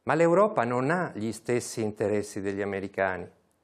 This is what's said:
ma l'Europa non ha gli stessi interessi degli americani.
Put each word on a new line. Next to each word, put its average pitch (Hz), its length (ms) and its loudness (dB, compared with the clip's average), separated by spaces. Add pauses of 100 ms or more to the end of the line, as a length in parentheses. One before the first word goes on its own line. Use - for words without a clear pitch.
ma 135 120 0
l'Europa 170 500 4
non 123 260 0
ha 170 240 -2
gli 107 160 -4
stessi 120 500 -2
interessi 104 600 -2
degli 98 200 -4
americani. 95 680 -4 (340)